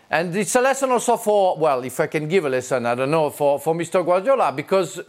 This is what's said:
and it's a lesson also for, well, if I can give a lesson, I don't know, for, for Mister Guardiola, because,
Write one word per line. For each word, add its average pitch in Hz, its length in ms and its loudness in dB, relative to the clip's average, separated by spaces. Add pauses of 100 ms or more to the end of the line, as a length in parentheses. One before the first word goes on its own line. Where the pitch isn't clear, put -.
(100)
and 170 240 -2
it's 190 200 -2
a 254 60 4
lesson 262 300 0
also 233 280 0
for, 196 400 0
well, 139 260 0
if 127 160 -4
I 156 60 0
can 151 220 -4
give 170 180 0
a 135 40 0
lesson, 127 360 -2
I 120 80 0
don't 135 160 -2
know, 156 180 2
for, 143 300 0
for 160 160 -2
Mister 170 280 0
Guardiola, 190 500 2
because, 170 560 -2